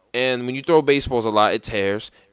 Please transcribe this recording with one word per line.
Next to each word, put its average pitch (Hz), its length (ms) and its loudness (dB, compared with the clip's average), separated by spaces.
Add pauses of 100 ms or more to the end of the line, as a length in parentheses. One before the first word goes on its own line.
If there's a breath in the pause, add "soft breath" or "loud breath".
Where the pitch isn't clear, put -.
(140)
and 123 320 -2
when 127 80 -6
you 135 80 -10
throw 160 180 4
baseballs 135 460 0
a 113 40 -2
lot, 107 220 4
it 110 100 -2
tears. 101 480 -4 (220 soft breath)